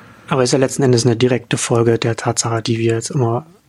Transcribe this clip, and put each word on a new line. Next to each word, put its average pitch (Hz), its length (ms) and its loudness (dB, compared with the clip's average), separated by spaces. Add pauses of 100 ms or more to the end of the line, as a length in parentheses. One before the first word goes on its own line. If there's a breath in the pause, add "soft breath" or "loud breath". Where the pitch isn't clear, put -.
(280 loud breath)
aber 135 140 0
ist 123 100 0
ja 139 60 2
letzten 135 240 0
Endes 123 240 4
eine 117 100 2
direkte 123 400 0
Folge 117 420 2
der 113 180 -2
Tatsache, 113 440 -4
die 113 180 -2
wir 113 160 0
jetzt 113 160 -6
immer, 120 360 -2 (220)